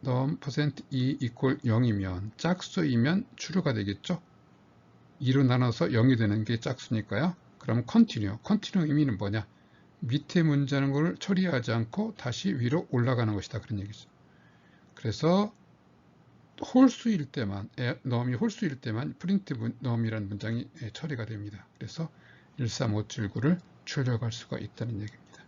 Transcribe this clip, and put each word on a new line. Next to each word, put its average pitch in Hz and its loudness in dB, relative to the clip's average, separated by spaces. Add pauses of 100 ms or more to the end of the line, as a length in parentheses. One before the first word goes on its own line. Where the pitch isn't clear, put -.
넘 131 0
퍼센트 147 -2
E 131 0
이퀄 131 0
영이면 104 2
짝수이면 165 0 (100)
추료가 156 -2
되겠죠. 104 -2 (1000)
이로 131 4
나눠서 123 4
영이 127 6
되는 110 2
게 117 0
짝수니까요. 123 -2 (220)
그럼 113 -2
컨티뉴, 113 2
컨티뉴 196 0
의미는 143 2
뭐냐? 101 -2 (540)
밑에 147 0
문자는 139 2
걸 156 2
처리하지 170 0
않고 190 -2
다시 147 -4
위로 123 0
올라가는 120 2
것이다. 104 -6
그런 101 -6
얘기죠. 104 -12 (840)
그래서 175 0 (1080)
홀수일 233 4
때만, 101 -6 (100)
에, 123 -2
넘이 123 0
홀수일 147 -2
때만 123 -4
프린트 196 0
문, 117 -4
넘이라는 113 -2
문장이, 107 -6 (120)
에, 110 -8
처리가 131 -8
됩니다. 104 -12 (100)
그래서 160 -8 (480)
일삼오칠 110 -2
구를 156 0 (260)
출력할 120 -2
수가 - -10
있다는 107 -8
얘기입니다. - -14